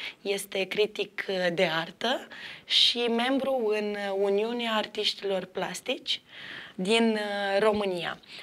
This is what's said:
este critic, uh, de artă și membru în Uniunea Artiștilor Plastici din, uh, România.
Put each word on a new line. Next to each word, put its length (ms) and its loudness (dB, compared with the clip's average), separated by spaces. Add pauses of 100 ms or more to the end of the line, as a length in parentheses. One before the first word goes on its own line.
(220)
este 420 -2
critic, 640 -2
uh, 240 0
de 180 4
artă 560 -2 (380)
și 520 4
membru 600 2
în 160 -2 (240)
Uniunea 540 2
Artiștilor 720 -2
Plastici 760 -4 (540)
din, 360 4
uh, 500 0
România. 580 2 (240)